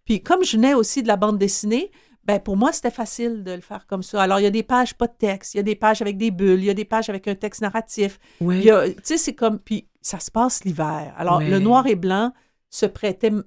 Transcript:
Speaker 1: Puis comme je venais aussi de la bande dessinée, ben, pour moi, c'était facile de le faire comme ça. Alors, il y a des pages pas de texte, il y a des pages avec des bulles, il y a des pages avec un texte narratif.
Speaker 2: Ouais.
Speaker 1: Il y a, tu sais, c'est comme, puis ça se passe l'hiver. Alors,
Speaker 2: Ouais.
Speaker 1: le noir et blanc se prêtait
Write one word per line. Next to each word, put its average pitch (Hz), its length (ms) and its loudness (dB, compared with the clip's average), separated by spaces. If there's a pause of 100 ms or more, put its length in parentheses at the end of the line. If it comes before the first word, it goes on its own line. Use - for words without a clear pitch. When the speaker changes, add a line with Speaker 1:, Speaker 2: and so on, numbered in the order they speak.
Speaker 1:
Puis 214 160 0
comme 370 220 2
je 220 140 0
venais 262 180 4
aussi 247 260 0
de 220 60 -2
la 208 80 4
bande 208 240 0
dessinée, 214 500 -2 (360)
ben, 208 160 0
pour 196 160 -4
moi, 262 160 4
c'était - 180 -4
facile 233 520 -6
de 185 100 -10
le 180 80 -12
faire - 260 -16
comme 190 160 -6
ça. 202 180 -4
Alors, 190 180 2
il 202 40 2
y 208 40 4
a 202 40 2
des 220 100 0
pages 247 320 0
pas 240 140 -2
de - 100 -18
texte, 196 380 -4
il - 20 -2
y - 40 0
a - 20 -4
des 208 140 -2
pages 214 260 2
avec 202 140 -4
des 226 120 0
bulles, 190 300 2
il 185 60 -4
y 202 40 2
a 202 60 0
des 208 100 -4
pages 220 240 -4
avec 196 180 -8
un 202 80 -4
texte 208 260 -10
narratif. 208 580 -4 (220)
Speaker 2:
Ouais. 180 180 2
Speaker 1:
Il 202 60 2
y 220 40 12
a, 190 180 6
tu 185 140 -6
sais, 320 160 -2
c'est - 160 -2
comme, 220 260 0
puis - 280 -8 (140)
ça - 180 -8
se - 100 -10
passe 240 360 -2
l'hiver. 156 520 -4
Alors, 175 220 2
Speaker 2:
Ouais. 156 100 -2
Speaker 1:
le 190 100 2
noir 247 280 4
et 220 80 2
blanc 190 380 -2 (360)
se - 160 -2
prêtait 208 460 -2 (160)